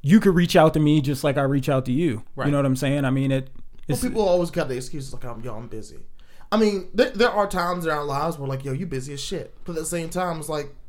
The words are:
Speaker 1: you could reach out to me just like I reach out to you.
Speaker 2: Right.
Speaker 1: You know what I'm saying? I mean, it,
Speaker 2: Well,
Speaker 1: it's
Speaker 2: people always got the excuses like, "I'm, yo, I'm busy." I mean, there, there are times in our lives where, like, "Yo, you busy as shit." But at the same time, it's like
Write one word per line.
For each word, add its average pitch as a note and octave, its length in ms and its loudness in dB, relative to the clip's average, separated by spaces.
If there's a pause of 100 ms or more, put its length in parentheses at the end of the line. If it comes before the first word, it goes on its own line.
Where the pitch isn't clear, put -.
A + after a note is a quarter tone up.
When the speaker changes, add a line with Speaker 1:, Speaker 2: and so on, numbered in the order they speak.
Speaker 1:
you F3 180 8
could G3 160 6
reach F3 200 4
out D#3+ 180 8
to D#3 60 2
me D3+ 220 6
just C3+ 220 -2
like C#3+ 140 2
I C#3+ 60 2
reach C3+ 260 0
out C3 160 2
to B2+ 60 -2
you. C3 320 0 (120)
Speaker 2:
Right. B2+ 120 -2
Speaker 1:
You C#3+ 40 4
know C#3+ 60 2
what C#3 80 2
I'm C3 100 2
saying? C#3 300 0
I B2+ 60 2
mean, C3+ 200 0
it, C3+ 220 -2
Speaker 2:
Well, - 100 -10 (260)
Speaker 1:
it's - 120 0
Speaker 2:
people A3 260 0
always F3 220 2
got D#3 180 -2
the B2+ 80 -4
excuses C3+ 380 -8
like, - 120 -6
"I'm, A#2 180 -8
yo, A#2+ 120 -8
I'm A2+ 120 -10
busy." G#2+ 300 -12 (540)
I G#3+ 60 2
mean, G3+ 360 2
there, A#3+ 180 4
there A3+ 180 2
are G3+ 180 0
times F3+ 380 -2
in D#3+ 60 0
our D3 120 -2
lives D3 360 -2
where, C3+ 100 -6
like, C3+ 160 -6
"Yo, C3+ 80 -4
you F3 140 -6
busy C3+ 260 -6
as C#3 80 -10
shit." - 320 -8 (120)
But F3 80 -8
at D#3+ 60 -4
the D#3+ 60 -6
same E3 240 -4
time, F3 300 -4
it's D3+ 100 -10
like D3 240 -6 (160)